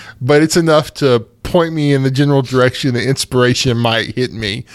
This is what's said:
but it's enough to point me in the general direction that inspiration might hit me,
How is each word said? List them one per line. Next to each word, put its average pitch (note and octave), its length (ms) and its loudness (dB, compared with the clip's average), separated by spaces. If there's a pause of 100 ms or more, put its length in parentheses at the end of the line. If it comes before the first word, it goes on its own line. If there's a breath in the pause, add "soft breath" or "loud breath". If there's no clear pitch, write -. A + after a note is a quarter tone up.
(200 loud breath)
but D3 240 2
it's D#3+ 140 0
enough D#3+ 380 2
to B2 240 2 (240)
point E3 300 0
me D3 200 0
in C3+ 100 0
the C3+ 80 0
general C#3 300 2
direction B2+ 540 0
that A2+ 120 -2
inspiration B2 720 0
might A2+ 380 -2
hit B2+ 180 -4
me, G2+ 420 -8